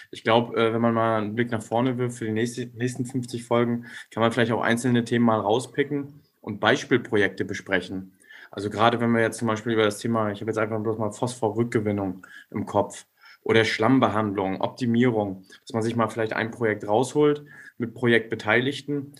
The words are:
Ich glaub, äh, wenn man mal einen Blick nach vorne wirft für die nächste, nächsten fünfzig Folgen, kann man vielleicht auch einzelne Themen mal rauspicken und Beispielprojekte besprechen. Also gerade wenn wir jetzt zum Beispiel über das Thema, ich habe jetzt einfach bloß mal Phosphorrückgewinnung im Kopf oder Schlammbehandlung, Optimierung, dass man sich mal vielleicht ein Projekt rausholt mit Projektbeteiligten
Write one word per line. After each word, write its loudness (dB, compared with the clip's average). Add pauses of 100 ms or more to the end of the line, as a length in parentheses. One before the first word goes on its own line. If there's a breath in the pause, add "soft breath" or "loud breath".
(100)
Ich -18
glaub, 2
äh, 2
wenn -2
man 2
mal 2
einen -4
Blick -2
nach -2
vorne 0
wirft -4
für -8
die -2
nächste, -4
nächsten -6
fünfzig -6
Folgen, 0 (240 loud breath)
kann -2
man 4
vielleicht 2
auch 0
einzelne 2
Themen 2
mal 4
rauspicken -2 (180)
und -8
Beispielprojekte 2
besprechen. -6 (380 loud breath)
Also -6
gerade 2
wenn 2
wir 4
jetzt 0
zum -2
Beispiel 0
über 4
das 2
Thema, 0
ich -6
habe -4
jetzt -2
einfach 0
bloß -2
mal -2
Phosphorrückgewinnung -2 (240 loud breath)
im -4
Kopf -2 (380 loud breath)
oder 4
Schlammbehandlung, 2
Optimierung, 0 (220 loud breath)
dass -10
man 0
sich -2
mal 2
vielleicht -4
ein -4
Projekt -2
rausholt 2 (320 loud breath)
mit -6
Projektbeteiligten 0